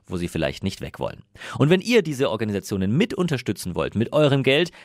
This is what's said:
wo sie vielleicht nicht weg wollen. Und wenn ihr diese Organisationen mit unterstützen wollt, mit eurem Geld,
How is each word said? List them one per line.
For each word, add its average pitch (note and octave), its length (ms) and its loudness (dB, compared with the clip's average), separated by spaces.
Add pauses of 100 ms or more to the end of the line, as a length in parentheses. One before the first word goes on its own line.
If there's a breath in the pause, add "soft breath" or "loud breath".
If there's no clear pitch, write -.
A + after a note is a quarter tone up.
wo F#2 100 -6
sie F2 120 -2
vielleicht D2 340 -2
nicht F#2+ 180 -4
weg - 200 -10
wollen. - 220 -6 (360 loud breath)
Und C#3 120 6
wenn F#3 100 6
ihr A3 220 4
diese C3+ 280 0
Organisationen G#2 640 -2
mit - 180 -2
unterstützen A#2+ 600 -4
wollt, D2 220 -2
mit A2 160 -2
eurem C#3 300 4
Geld, D3 280 2 (140 loud breath)